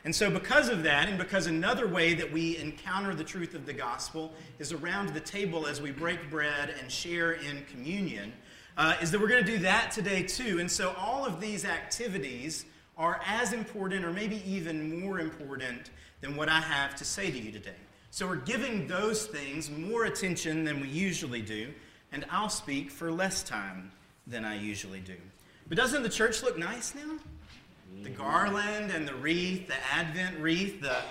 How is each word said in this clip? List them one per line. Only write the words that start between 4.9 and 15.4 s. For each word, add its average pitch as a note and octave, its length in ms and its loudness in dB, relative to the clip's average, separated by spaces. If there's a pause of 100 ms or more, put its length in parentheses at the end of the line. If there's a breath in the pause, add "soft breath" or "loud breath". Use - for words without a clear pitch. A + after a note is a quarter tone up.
the D3+ 100 -4
table E3+ 460 -2
as C#3+ 160 -2
we C#3+ 100 -4
break D#3+ 380 -2
bread D3 500 0
and B2+ 100 -10
share E3+ 420 0
in C#3+ 380 -6
communion, B2+ 600 -4 (460 loud breath)
uh, D#3 220 6
is E3 120 2
that G3+ 80 4
we're A3 80 6
gonna B3 140 8
do G#3+ 160 4
that F#3+ 340 4
today F#3+ 300 2
too. F#3+ 360 0
And F3 120 0
so F#3 280 0
all B3 260 0
of F3+ 140 -2
these G#3 280 -4
activities C#3+ 1000 -4 (320 loud breath)
are E3 300 2
as G#3+ 260 2
important G3 520 -2
or E3+ 80 0
maybe G#3 320 -2
even E3 560 -2
more F#3 200 -2
important C3+ 680 -6 (320 loud breath)